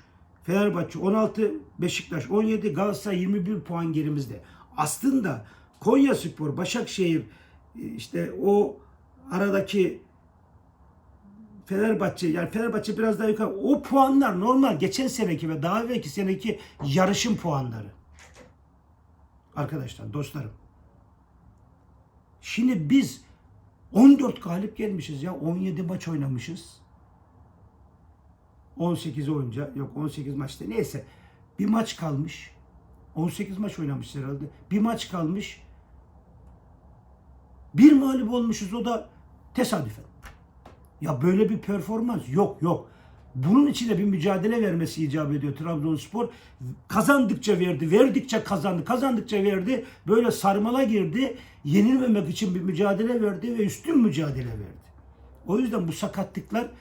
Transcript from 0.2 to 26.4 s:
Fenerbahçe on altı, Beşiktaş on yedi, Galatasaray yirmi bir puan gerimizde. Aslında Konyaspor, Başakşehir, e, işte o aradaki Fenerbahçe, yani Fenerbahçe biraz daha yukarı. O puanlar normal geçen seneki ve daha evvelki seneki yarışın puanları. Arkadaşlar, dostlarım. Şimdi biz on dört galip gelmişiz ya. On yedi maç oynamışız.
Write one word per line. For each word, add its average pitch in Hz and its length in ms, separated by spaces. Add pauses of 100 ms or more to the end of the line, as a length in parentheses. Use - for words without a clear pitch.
Fenerbahçe 175 540
on 190 160
altı, 220 380 (260)
Beşiktaş 156 520
on 208 120
yedi, 214 300
Galatasaray 196 460
yirmi 185 280
bir 202 140
puan 170 320
gerimizde. 143 480 (360)
Aslında 165 680 (340)
Konyaspor, 190 760
Başakşehir, 175 640 (560)
e, - 40
işte - 500 (120)
o 202 320 (540)
aradaki 196 720 (1600)
Fenerbahçe, 190 600
yani 165 220
Fenerbahçe 214 480
biraz 220 200
daha 220 100
yukarı. 214 280
O 285 260
puanlar 269 580
normal 240 380
geçen 220 280
seneki 175 420
ve 156 140
daha 202 220
evvelki 233 240
seneki 190 520 (240)
yarışın 190 520
puanları. 120 560 (1600)
Arkadaşlar, 127 560
dostlarım. 139 400 (1900)
Şimdi 208 500
biz 262 340 (680)
on 269 260
dört 247 240
galip 190 340
gelmişiz 165 460
ya. 180 120
On 160 220
yedi 185 260
maç 175 260
oynamışız. 139 760 (1900)